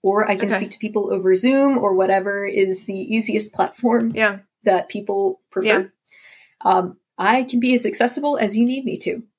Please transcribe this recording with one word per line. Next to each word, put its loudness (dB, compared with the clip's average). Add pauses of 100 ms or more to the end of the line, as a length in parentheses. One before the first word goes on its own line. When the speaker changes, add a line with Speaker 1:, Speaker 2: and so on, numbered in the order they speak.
Speaker 1:
or 2
I 2
can -2
Speaker 2:
Okay. 2
Speaker 1:
speak -4
to -14
people -4
over 2
Zoom 4
or 0
whatever 0
is 0
the -8
easiest -4
platform 0
Speaker 2:
Yeah. 0 (240)
Speaker 1:
that 2
people -4 (100)
prefer. -2
Speaker 2:
Yeah. 2 (800)
Speaker 1:
Um, 0 (180)
I 2
can -2
be 2
as 2
accessible -2
as 0
you 4
need -4
me -6
to. -6 (160)